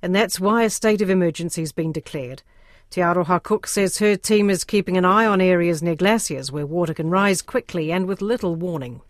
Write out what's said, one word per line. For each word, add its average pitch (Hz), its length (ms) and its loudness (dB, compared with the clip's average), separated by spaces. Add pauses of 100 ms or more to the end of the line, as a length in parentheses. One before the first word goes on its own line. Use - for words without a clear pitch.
and 180 120 -2
that's 202 240 0
why 214 240 2
a 220 80 2
state 214 300 0
of 190 100 0
emergency 170 520 0
has 156 100 -6
been 160 180 -4
declared. 139 520 -10 (480)
Te - 100 -4
Aroha 175 420 2
Cook 208 240 -4
says 196 320 -2
her 208 160 4
team 202 340 2
is 190 140 0
keeping 190 340 0
an 185 80 2
eye 208 220 4
on 202 140 2
areas 175 420 2
near 170 140 0
glaciers 160 560 0
where 147 140 -6
water 160 280 -2
can 160 160 -2
rise 190 320 2
quickly - 480 -4
and 185 160 0
with - 160 -6
little 202 320 -2
warning. 160 560 -8